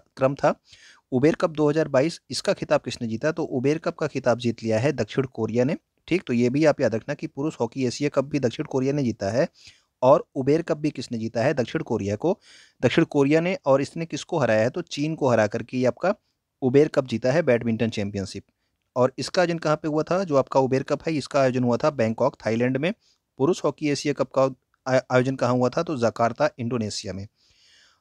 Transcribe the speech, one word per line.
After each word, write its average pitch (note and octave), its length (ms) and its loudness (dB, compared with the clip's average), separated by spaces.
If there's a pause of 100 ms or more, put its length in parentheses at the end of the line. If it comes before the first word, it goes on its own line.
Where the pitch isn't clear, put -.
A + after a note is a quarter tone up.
(180)
क्रम C3+ 180 0
था। D#3+ 180 2 (580)
उबेर C3+ 240 4
कप F3+ 160 0
दो D3+ 180 2
हज़ार D3+ 200 0
बाईस, C#3 400 0
इसका D#3+ 240 -4
खिताब D3+ 280 -2
किसने - 260 -8
जीता? A2+ 240 -2
तो E3 120 -4
उबेर C3+ 360 0
कप E3+ 160 -6
का D#3+ 120 -4
खिताब B2 320 0
जीत A#2+ 240 -4
लिया A2 160 0
है C#3 140 0
दक्षिण C3 320 -4
कोरिया A2 380 -2
ने, C4+ 140 -2 (300)
ठीक? F#3 160 0
तो - 100 -4
ये A#2+ 160 2
भी C#3 160 0
आप D3 160 2
याद A2+ 140 0
रखना A2+ 180 -6
कि D3+ 140 -10
पुरुष D3 320 -6
हॉकी B2+ 260 -2
एशिया C#3+ 240 -2
कप C3+ 160 0
भी D3 140 -2
दक्षिण C3 260 -2
कोरिया C3+ 280 -2
ने D3 100 0
जीता G#2 260 -2
है C3 180 0 (540)
और C3 240 6 (100)
उबेर C#3+ 260 0
कप E3 160 -4
भी D3+ 140 -2
किसने B2 260 -8
जीता A2 260 -4
है? D3 100 2
दक्षिण C#3 300 -4
कोरिया G#2 320 -2
को, E3+ 220 -2 (440)
दक्षिण C3 240 4
कोरिया C#3+ 360 2
ने। F3+ 240 -2
और C3+ 160 4
इसने E3 240 -6
किसको D#3+ 340 -8
हराया A2+ 220 2
है? A#2 80 2
तो F3 140 -8
चीन D#3 320 -6
को C#3 140 0
हरा A2 180 4
करके A2+ 300 -6
ये B2+ 80 0
आपका E3+ 280 0 (480)
उबेर C#3 260 6
कप C#3 200 -2
जीता B2 240 -2
है, D#3+ 120 2
बैडमिंटन A#2 460 0
चैंपियनशिप। G2+ 540 -8 (520)
और B2+ 220 2
इसका D3 240 -2
आयोजन E3+ 160 0
कहाँ D3+ 180 0
पे D#3+ 120 -6
हुआ D3+ 160 0
था? F3+ 200 -2
जो D#3+ 120 -2
आपका C3+ 240 2
उबेर C3 240 2
कप - 240 -4
है, E3 60 -2
इसका C#3+ 280 0
आयोजन B2+ 220 2
हुआ A#2+ 140 2
था D3+ 140 2
बैंकॉक, A#2 540 0
थाईलैंड A#2+ 320 0
में। D#3+ 160 -2 (460)
पुरुष D3 240 0
हॉकी D3 260 -2
एशिया C#3+ 240 -2
कप - 180 -2
का C3 120 2 (420)
आ-, C3 140 4 (120)
आयोजन B2+ 240 4
कहाँ B2 180 0
हुआ B2 160 2
था? D#3+ 140 -2
तो E3+ 140 -4
जकार्ता, A#2 520 0 (100)
इंडोनेशिया A2+ 540 -4
में। G2 140 -10 (720)